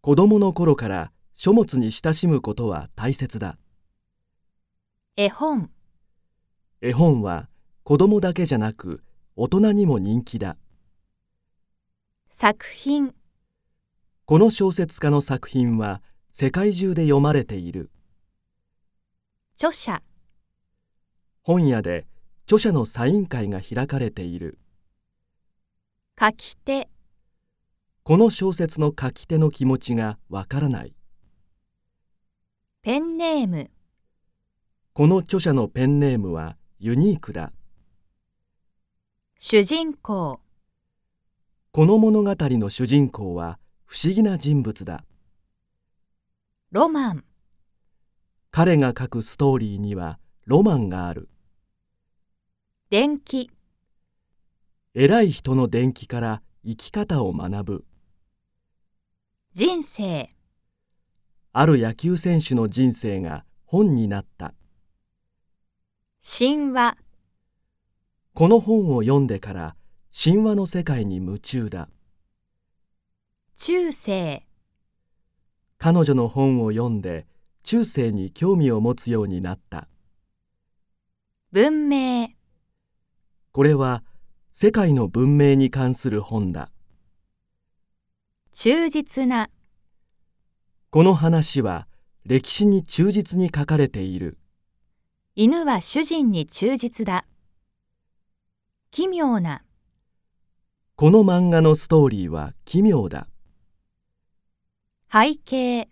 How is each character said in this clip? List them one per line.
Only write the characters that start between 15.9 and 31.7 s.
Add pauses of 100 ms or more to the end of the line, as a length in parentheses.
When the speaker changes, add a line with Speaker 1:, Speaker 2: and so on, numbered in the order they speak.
Speaker 1:
世
界
中
で
読
ま
れ
て
い
る。 (1700)
Speaker 2:
著
者。 (1400)
Speaker 1:
本
屋
で (400)
著
者
の
サ
イ
ン
会
が
開
か
れ
て
い
る。 (1600)
Speaker 2:
書
き
手。 (1160)
Speaker 1:
こ
の
小
説
の
書
き
手
の
気
持
ち
が (100)
わ
か
ら
な
い。 (1900)